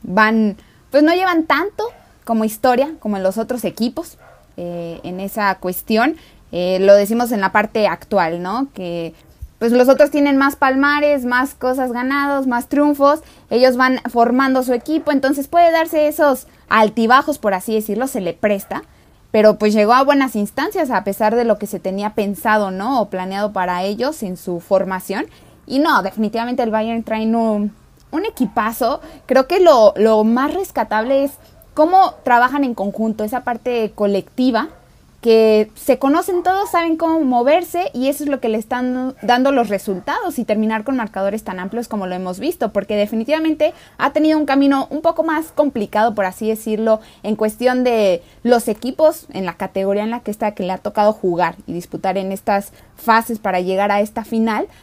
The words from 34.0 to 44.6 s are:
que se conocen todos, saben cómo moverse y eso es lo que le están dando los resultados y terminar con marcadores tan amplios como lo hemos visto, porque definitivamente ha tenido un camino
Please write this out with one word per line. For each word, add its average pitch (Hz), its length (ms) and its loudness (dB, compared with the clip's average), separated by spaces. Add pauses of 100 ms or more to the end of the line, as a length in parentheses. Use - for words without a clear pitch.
que 220 540 4
se 254 220 0
conocen 349 460 0
todos, 392 280 0
saben 330 260 0
cómo 320 240 0
moverse 302 720 0
y 247 140 -4
eso 285 180 -2
es 285 40 -4
lo 277 120 -4
que 233 80 -2
le 214 80 -2
están 254 640 -6
dando 247 320 2
los 233 160 0
resultados 254 720 -4
y 226 60 -4
terminar 214 380 -2
con 269 140 -4
marcadores 202 460 -6
tan 185 140 -8
amplios 226 300 -8
como 202 180 -6
lo 180 100 -6
hemos 185 240 -8
visto, 247 340 -6
porque 208 240 -4
definitivamente 302 760 -2 (240)
ha 277 140 0
tenido 311 260 2
un 302 80 0
camino 277 440 2